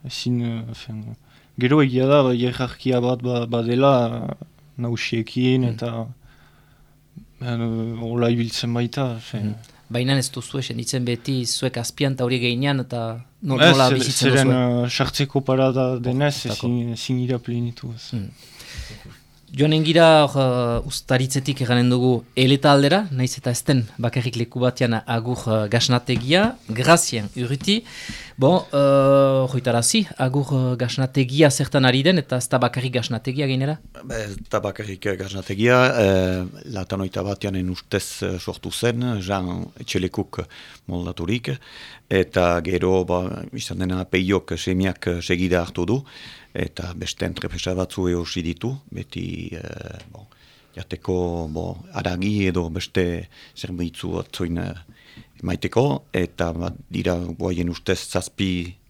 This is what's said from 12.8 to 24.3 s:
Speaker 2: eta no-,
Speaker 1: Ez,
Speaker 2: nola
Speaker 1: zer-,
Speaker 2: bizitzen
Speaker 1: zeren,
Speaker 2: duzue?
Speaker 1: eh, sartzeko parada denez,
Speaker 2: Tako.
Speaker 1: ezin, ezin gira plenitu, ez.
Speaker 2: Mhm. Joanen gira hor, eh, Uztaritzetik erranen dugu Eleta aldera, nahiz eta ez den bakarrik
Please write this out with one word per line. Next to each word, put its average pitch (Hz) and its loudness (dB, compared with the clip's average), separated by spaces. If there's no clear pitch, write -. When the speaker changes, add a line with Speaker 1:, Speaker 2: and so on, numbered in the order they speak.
Speaker 2:
eta 117 -6
no-, 135 0
Speaker 1:
Ez, 165 10
Speaker 2:
nola 135 6
Speaker 1:
zer-, 127 4
Speaker 2:
bizitzen 127 2
Speaker 1:
zeren, 131 6
Speaker 2:
duzue? 123 2
Speaker 1:
eh, - -2
sartzeko 135 0
parada 131 2
denez, 135 0
Speaker 2:
Tako. 113 -2
Speaker 1:
ezin, 120 -2
ezin 123 -4
gira 123 -2
plenitu, 120 -6
ez. - -14
Speaker 2:
Mhm. 104 -6
Joanen 151 4
gira 160 8
hor, 135 -2
eh, - -8
Uztaritzetik 131 0
erranen 123 4
dugu 123 2
Eleta 135 6
aldera, 143 4
nahiz 127 0
eta 127 -4
ez 120 -2
den 127 4
bakarrik 120 -2